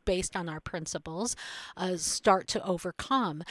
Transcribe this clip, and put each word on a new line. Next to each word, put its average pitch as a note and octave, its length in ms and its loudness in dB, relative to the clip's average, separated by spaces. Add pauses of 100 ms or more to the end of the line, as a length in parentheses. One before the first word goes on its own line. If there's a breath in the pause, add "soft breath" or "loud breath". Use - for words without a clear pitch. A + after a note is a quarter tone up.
based F#3 280 2
on F3 140 -2
our D#3 120 -6
principles, F3 760 -6 (400 loud breath)
uh, F#3 220 0
start - 500 4
to - 160 -2
overcome. F3+ 880 0